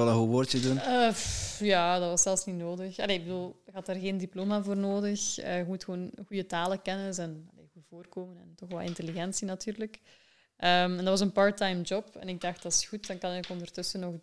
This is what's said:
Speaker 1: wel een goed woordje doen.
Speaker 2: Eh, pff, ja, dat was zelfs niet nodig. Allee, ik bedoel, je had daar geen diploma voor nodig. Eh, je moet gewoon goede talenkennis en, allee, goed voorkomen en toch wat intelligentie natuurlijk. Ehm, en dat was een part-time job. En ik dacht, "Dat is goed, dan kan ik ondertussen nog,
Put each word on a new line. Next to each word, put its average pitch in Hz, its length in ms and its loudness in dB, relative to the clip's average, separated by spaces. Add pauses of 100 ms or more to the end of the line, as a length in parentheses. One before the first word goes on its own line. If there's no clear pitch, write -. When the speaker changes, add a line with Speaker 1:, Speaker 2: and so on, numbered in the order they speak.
Speaker 1:
wel 117 80 8
een 113 60 8
goed 113 100 6
woordje 127 300 2
doen. 131 180 2
Speaker 2:
Eh, 247 320 4
pff, - 500 -4
ja, 180 400 4
dat 175 100 0
was 175 120 4
zelfs 190 240 2
niet 185 100 -4
nodig. 180 440 -6
Allee, 196 180 2
ik 165 60 -8
bedoel, 180 420 -6
je - 60 -20
had 190 140 -12
daar 185 100 -4
geen 190 220 -2
diploma 190 460 -2
voor 202 140 -2
nodig. 202 600 0
Eh, 180 200 -4
je 180 80 0
moet 185 180 -6
gewoon 180 280 -6 (160)
goede 190 180 -4
talenkennis 190 720 -2
en, 160 340 -8
allee, 156 220 -20
goed 165 160 -20
voorkomen 180 480 -12
en 175 180 -20
toch 175 140 -16
wat 170 140 -4
intelligentie 175 640 -4
natuurlijk. 214 520 -6 (560)
Ehm, 175 160 4 (200)
en 180 60 -2
dat 180 80 -2
was 196 140 4
een 196 120 4
part-time 196 500 4
job. 190 340 -4
En 185 140 -10
ik 175 120 -8
dacht, 175 220 -4
"Dat 170 100 -2
is - 120 2
goed, 208 220 -10
dan 185 100 -6
kan 180 160 -4
ik 180 160 -6
ondertussen 180 500 -8
nog, 175 240 -4